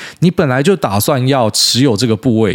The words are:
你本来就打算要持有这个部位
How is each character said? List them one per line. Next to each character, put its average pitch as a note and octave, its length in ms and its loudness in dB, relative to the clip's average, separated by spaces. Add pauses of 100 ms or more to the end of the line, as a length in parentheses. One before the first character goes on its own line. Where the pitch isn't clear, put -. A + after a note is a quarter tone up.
(180)
你 F3 120 2
本 F3 200 0
来 C3 120 0
就 F#3 140 2
打 A2 240 -2
算 C3 260 0
要 C3 260 2
持 - 280 0
有 C3 160 2
这 A#2 100 -2
个 A2 80 0
部 A2 260 0
位 G2+ 140 2